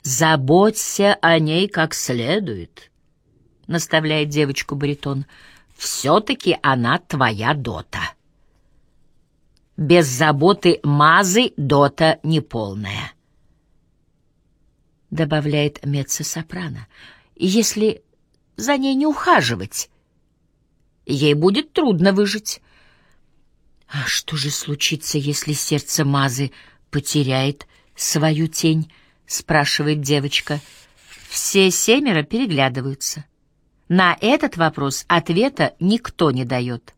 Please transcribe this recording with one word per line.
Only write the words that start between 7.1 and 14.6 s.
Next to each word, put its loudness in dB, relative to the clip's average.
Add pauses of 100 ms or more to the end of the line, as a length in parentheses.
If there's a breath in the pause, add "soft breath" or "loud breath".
Дота». -6 (1800)
«Без 4
заботы 2
Мазы 4
Дота 2
неполная», -4 (2000)